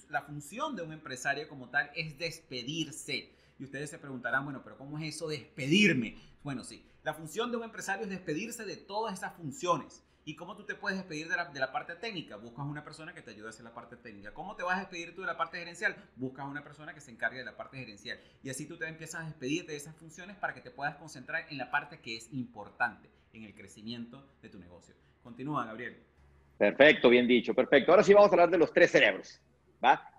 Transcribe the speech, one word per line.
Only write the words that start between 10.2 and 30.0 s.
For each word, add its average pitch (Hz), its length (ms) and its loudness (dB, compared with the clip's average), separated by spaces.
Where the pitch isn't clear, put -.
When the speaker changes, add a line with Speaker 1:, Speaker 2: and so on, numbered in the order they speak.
Speaker 1:
¿Y 151 100 -12
cómo 175 220 -14
tú 208 80 -18
te 196 100 -10
puedes 196 240 -4
despedir 165 300 -8
de 180 80 0
la, 175 100 -2
de 143 140 -12
la 131 100 0
parte 160 240 -6
técnica? 170 420 -10
Buscas 117 300 -12
una 147 160 -8
persona 156 320 -16
que - 80 -18
te 120 80 -18
ayude 110 160 -16
a 113 40 -10
hacer 117 140 -20
la 117 80 -18
parte 117 240 -16
técnica. 104 380 -16
¿Cómo 190 220 -12
te 180 80 -6
vas 180 120 0
a 196 40 -4
despedir 170 340 -12
tú 185 60 -14
de 185 80 -6
la 165 80 -4
parte 165 220 -4
gerencial? 170 360 -4
Buscas 131 300 -8
una 143 180 -10
persona 151 300 -18
que 151 60 -20
se 127 120 -20
encargue 117 260 -6
de 127 60 -12
la 104 120 -14
parte 131 220 -14
gerencial. 107 400 -12
Y 135 80 -10
así 139 160 -8
tú 165 100 -14
te 160 120 -8
empiezas 160 340 -12
a - 20 -10
despedir 156 420 -6
de 156 100 -10
esas 147 180 -16
funciones 180 420 -18
para 156 160 -6
que 127 80 -18
te 123 100 -18
puedas 147 260 -6
concentrar 156 520 -10
en 147 100 -10
la 123 120 -8
parte 147 300 -4
que 113 160 -10
es 113 160 -16
importante, 110 760 -6
en 110 120 -18
el 98 100 -18
crecimiento 117 720 -16
de 110 60 -20
tu 104 100 -20
negocio. 87 360 -20
Continúa, 127 420 -6
Gabriel. 113 320 -12
Speaker 2:
Perfecto, 135 500 8
bien 123 200 8
dicho, 113 260 4
perfecto. 139 380 6
Ahora 196 100 10
sí 185 100 8
vamos 202 180 12
a - 20 6
hablar 170 180 8
de 180 80 2
los 151 140 4
tres 170 180 8
cerebros, 107 500 2
¿va? 139 200 6